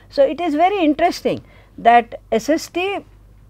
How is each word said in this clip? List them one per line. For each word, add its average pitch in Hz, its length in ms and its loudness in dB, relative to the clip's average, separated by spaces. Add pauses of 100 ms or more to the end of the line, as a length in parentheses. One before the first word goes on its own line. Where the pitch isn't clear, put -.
So, - 140 2
it 277 160 0
is 330 160 -2
very 370 240 2
interesting 302 640 -2 (340)
that 240 440 2 (100)
S 220 160 -2
S 311 220 -2
T 359 300 -6 (500)